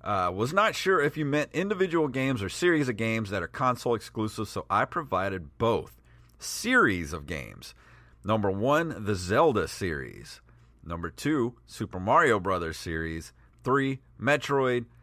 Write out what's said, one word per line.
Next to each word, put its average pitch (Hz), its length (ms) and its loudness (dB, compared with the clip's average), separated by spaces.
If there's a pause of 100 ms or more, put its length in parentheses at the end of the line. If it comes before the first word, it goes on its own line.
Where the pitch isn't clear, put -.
Uh, 90 300 0
"Was 113 180 -2
not 202 220 4
sure 185 260 2
if 147 160 0
you 151 100 -2
meant 143 280 0
individual 180 540 2
games 131 340 0
or 95 80 -2
series 156 400 2
of 107 80 -4
games 113 320 0
that 95 140 -2
are 82 40 -6
console 127 460 0
exclusive, 110 540 -4
so - 200 -8
I 107 180 4
provided 95 760 -4
both. 113 420 0 (380)
Series 113 760 2
of 73 140 -10
games. 58 480 -12 (480)
Number 104 260 0
one, 131 560 0
the 104 100 0
Zelda 101 520 2
series. 71 760 -8 (420)
Number 85 280 -8
two, 127 440 0 (120)
Super - 320 -8
Mario 117 400 4
Brothers 87 380 -2
series. 80 540 -6 (320)
Three, 135 360 0 (200)
Metroid. 131 680 2 (180)